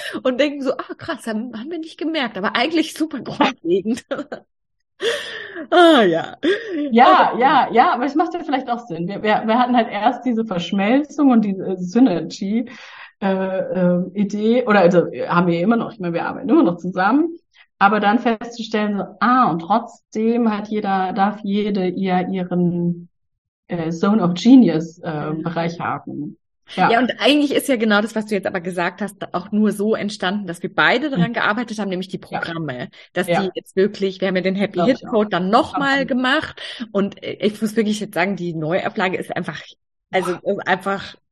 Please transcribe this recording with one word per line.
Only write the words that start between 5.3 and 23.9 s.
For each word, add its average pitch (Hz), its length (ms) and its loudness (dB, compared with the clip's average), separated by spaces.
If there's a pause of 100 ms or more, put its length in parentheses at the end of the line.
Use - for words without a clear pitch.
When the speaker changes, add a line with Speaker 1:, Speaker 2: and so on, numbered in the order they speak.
Speaker 1:
Ah, 330 320 8
ja. 165 340 0 (540)
Speaker 2:
Ja, 254 420 6
Speaker 1:
Okay. 214 80 -4
Speaker 2:
ja, 254 320 4
ja, 285 200 6
aber 277 120 -2
es 277 100 -4
macht 330 200 0
ja 349 100 -4
vielleicht 262 260 -4
auch 233 160 -4
Sinn. 170 220 -6
Wir, 202 140 -8
wir, 214 240 2
wir 220 120 2
hatten 247 180 2
halt 220 140 4
erst 208 340 -2
diese 226 200 0
Verschmelzung 220 840 2
und 226 140 6
diese 190 340 -4
Synergy, 190 880 0 (520)
äh, 202 60 -4 (320)
äh, 180 440 0 (120)
Idee, 214 520 0
oder 208 140 6
also, 170 260 6 (220)
haben 175 180 4
wir 170 140 2
immer 226 160 4
noch, 190 160 -4
ich - 60 -20
meine, 175 160 -4
wir - 120 -2
arbeiten - 220 -8
immer 302 140 6
noch 175 140 2
zusammen, 214 600 0 (420)
aber 208 220 4
dann 302 180 2
festzustellen, 220 800 -4
so, 180 60 -4 (160)
ah, 247 300 4
und 165 100 -2
trotzdem 226 920 -2
hat 208 140 -8
jeder, 196 440 -2
darf 208 300 0
jede 196 460 -2
ihr, 185 400 0
ihren, 175 800 -2 (600)
äh, 165 220 -4